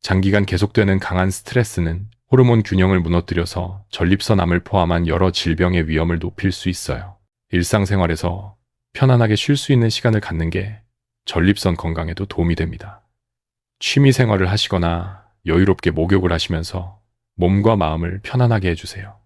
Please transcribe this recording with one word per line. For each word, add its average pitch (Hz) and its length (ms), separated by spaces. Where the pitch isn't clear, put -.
장기간 95 440
계속되는 95 540
강한 92 320
스트레스는 92 760
호르몬 120 300
균형을 92 360
무너뜨려서 87 920
전립선암을 87 760
포함한 87 420
여러 87 240
질병의 87 560
위험을 80 320
높일 90 320
수 - 160
있어요. 92 480
일상생활에서 92 1080
편안하게 117 460
쉴 - 180
수 - 160
있는 117 180
시간을 110 300
갖는 82 300
게 95 320
전립선 90 540
건강에도 82 480
도움이 85 300
됩니다. - 480
취미 139 320
생활을 101 400
하시거나 90 720
여유롭게 90 460
목욕을 87 420
하시면서 87 680
몸과 101 400
마음을 85 460
편안하게 113 480
해주세요. 98 460